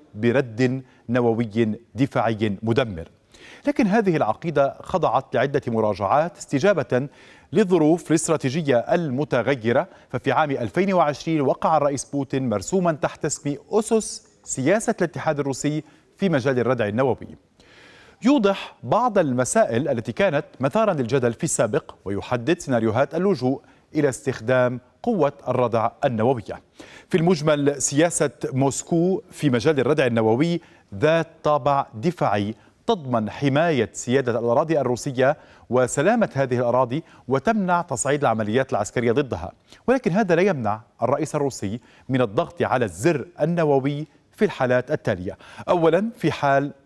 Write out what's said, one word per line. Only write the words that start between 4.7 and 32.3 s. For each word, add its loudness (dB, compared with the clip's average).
خضعت -2
لعدة 0
مراجعات 0
استجابة 0
للظروف 2
الاستراتيجية 0
المتغيرة، 0
ففي -4
عام 0
ألفين -2
وعشرين 0
وقع 0
الرئيس -2
بوتين -4
مرسوما 0
تحت -6
اسم -6
أسس -2
سياسة -2
الاتحاد -2
الروسي -4
في 0
مجال 2
الردع 0
النووي. -2
يوضح 2
بعض 0
المسائل 0
التي -4
كانت 0
مثارا 0
للجدل 0
في -10
السابق، -2
ويحدد -2
سيناريوهات 0
اللجوء -2
إلى 2
استخدام -2
قوة 0
الردع 0
النووية. -2
في 2
المجمل، 0
سياسة 0
موسكو 0
في -2
مجال 2
الردع 2
النووي 2
ذات 2
طابع 0
دفاعي، -2